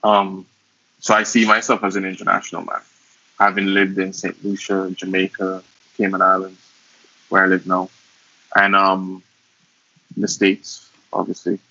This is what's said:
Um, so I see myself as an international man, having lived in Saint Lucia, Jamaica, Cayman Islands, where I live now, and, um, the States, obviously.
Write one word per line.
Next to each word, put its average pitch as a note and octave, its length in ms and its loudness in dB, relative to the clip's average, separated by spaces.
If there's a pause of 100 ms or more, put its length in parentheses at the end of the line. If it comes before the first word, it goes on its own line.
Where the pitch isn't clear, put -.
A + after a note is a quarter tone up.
Um, G2 420 2 (540)
so - 140 2
I G#2+ 100 4
see A2+ 220 2
myself A2 380 2
as G2 120 -2
an G2 100 -2
international - 580 -4
man, - 180 -10 (560)
having G2 300 2
lived G2 320 2
in F#2+ 120 -2
Saint - 320 -10
Lucia, G2 480 -4
Jamaica, F#2+ 720 -4 (340)
Cayman F#2+ 240 0
Islands, F#2+ 380 2 (680)
where F#2+ 140 4
I F#2 40 4
live F#2 200 2
now, F#2 220 -2 (680)
and, G2 200 0
um, F#2+ 480 0 (920)
the G#2+ 100 -2
States, - 640 -2 (240)
obviously. F#2+ 460 -4 (120)